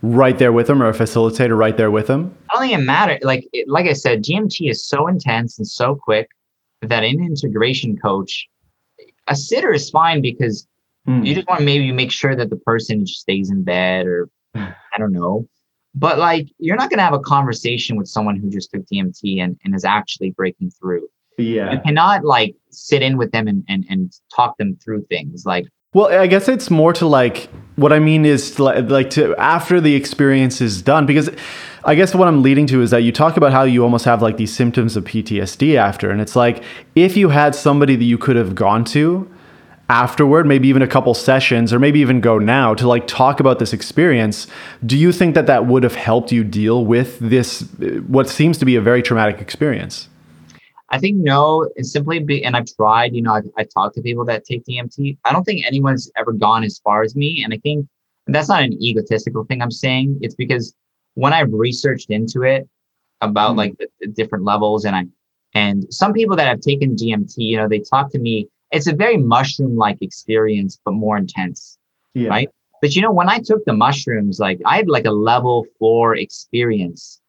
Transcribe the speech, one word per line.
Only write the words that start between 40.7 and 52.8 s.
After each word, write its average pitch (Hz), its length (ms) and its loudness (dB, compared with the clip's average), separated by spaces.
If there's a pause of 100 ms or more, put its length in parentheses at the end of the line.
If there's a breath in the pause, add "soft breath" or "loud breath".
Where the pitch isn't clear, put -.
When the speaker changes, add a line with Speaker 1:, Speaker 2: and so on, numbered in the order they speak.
Speaker 1:
a 127 60 2
couple 123 260 2
sessions, 120 600 2
or 120 40 2
maybe 147 220 4
even 127 220 2
go 113 160 4
now 117 340 2
to, 120 160 0
like, 120 180 2
talk 135 320 2
about 135 200 4
this 113 160 -2
experience, 117 720 0 (400 loud breath)
do 127 100 2
you 170 160 6
think 175 220 2
that 156 120 4
that 123 200 4
would 127 160 4
have 120 120 0
helped 120 380 0
you 117 100 2
deal 107 440 0
with 120 320 0
this, 117 440 0 (200)
uh, 73 240 -4
what 131 240 2
seems 156 260 2
to - 80 -2
be 127 120 4
a 113 40 4
very 120 220 4
traumatic 107 400 0
experience? 104 680 -6 (840 soft breath)
Speaker 2:
I - 60 -2
think 202 180 -2
no, 151 600 2
it's 127 140 -8
simply 151 300 -4
be-, 147 240 -2
and 123 100 -2
I've 120 120 0 (100)
tried, 117 380 2